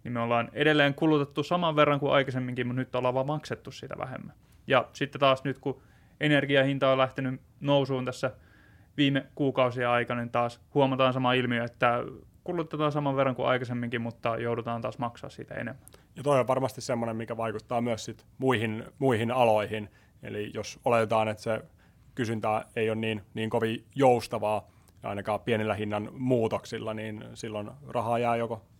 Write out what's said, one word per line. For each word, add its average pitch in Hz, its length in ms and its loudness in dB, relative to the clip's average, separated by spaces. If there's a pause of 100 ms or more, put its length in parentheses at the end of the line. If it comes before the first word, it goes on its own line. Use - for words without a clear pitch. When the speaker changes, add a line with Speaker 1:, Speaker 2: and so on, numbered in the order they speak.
Speaker 1:
niin - 80 -8
me 120 80 -4
ollaan 117 340 0
edelleen 147 400 4
kulutettu 151 500 2
saman 170 320 0
verran 147 240 4
kuin 139 120 0
aikaisemminkin, 127 560 0
mut 123 80 -4
nyt 127 200 -4
ollaan 127 180 2
vaan 131 140 0
maksettu 147 440 -6
sitä - 260 -14
vähemmän. - 380 -12 (320)
Ja 127 260 2
sitten 139 260 -6
taas 135 240 4
nyt, 135 160 -6
kun 135 220 -6 (380)
energiahinta 139 720 2
on 131 60 4
lähtenyt 131 440 -2 (180)
nousuun 139 460 0
tässä 127 260 -4 (680)
viime 139 280 2 (100)
kuukausien 127 540 0
aikana, 120 320 0
niin 120 80 -6
taas 120 320 -2 (120)
huomataan 131 400 4
sama 127 200 2
ilmiö, 120 300 0
että 120 400 0 (400)
kulutetaan 156 480 -2
saman 143 240 0
verran 135 200 2
kuin 127 120 -2
aikaisemminkin, 120 540 -2
mutta 117 360 -4
joudutaan 117 440 -4
taas 117 180 -6
maksaa 120 300 -8
siitä - 240 -16
enemmän. 120 300 -10 (320)
Speaker 2:
Ja 127 80 -12
toi 139 160 4
on 117 80 2
varmasti 127 340 0
semmoinen, 117 340 -2
mikä 113 220 -6
vaikuttaa 113 440 -4
myös 117 240 -2
sit 110 200 -14 (120)
muihin, 113 480 0 (140)
muihin 117 320 2
aloihin. 107 580 2 (340)
Eli 104 300 -8
jos - 320 -10
oletetaan, 113 420 4
että 107 160 -6
se 110 180 -2 (540)
kysyntä 110 500 -2 (100)
ei 110 140 0
ole 110 60 -2
niin, 110 280 -4 (100)
niin 110 160 -4
kovin 113 360 -2 (100)
joustavaa, 110 720 4 (360)
ainakaan 104 360 -4
pienillä 107 340 0
hinnan 104 380 -4
muutoksilla, 110 800 -2
niin 110 300 -10 (100)
silloin 110 380 -8 (160)
rahaa 117 320 0
jää 120 160 2
joko 117 260 -4 (180)